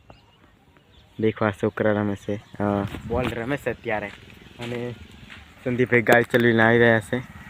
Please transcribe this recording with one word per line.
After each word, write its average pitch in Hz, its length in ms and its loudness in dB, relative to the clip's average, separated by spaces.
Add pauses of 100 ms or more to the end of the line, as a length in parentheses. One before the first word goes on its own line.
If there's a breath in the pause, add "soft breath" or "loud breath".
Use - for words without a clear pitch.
(1200)
દેખો, 110 240 0
આ 107 60 2
છોકરા 107 420 -2
રમે 104 220 -2
છે, 104 220 -8
અ, - 280 -8 (420)
બોલ 120 220 -4
રમે 117 280 -6
છે 127 140 -6
અત્યારે. 107 360 -6 (520)
અને 120 360 -10 (720)
સંદીપભાઈ 120 380 2
ગાડી 120 220 4
ચલાવીને 117 380 4
આવી 113 160 6
રહ્યા 117 220 4
છે. 123 220 -6 (280)